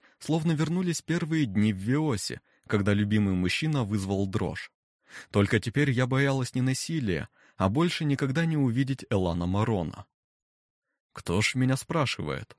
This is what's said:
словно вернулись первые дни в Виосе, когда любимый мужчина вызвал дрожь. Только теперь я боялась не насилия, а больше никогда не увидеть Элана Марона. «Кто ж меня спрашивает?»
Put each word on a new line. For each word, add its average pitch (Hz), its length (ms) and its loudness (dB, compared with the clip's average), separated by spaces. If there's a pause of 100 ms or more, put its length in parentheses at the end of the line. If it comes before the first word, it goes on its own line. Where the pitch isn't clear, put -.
(200)
словно 160 320 0
вернулись 165 500 0
первые 160 420 0
дни 104 280 2
в 95 40 -4
Виосе, 120 640 -2 (260)
когда 104 280 2
любимый 104 400 2
мужчина 123 500 0
вызвал 98 420 0
дрожь. 95 440 -4 (600)
Только 101 300 4
теперь 139 300 0
я 127 160 0
боялась 135 480 0
не 127 80 0
насилия, 131 680 -2 (280)
а 95 120 2
больше 160 360 0
никогда 143 420 0
не 160 100 0
увидеть 131 540 0
Элана 87 360 0
Марона. 98 600 -2 (1040)
«Кто 92 300 -2
ж - 120 -2
меня 127 220 2
спрашивает?» 104 840 -4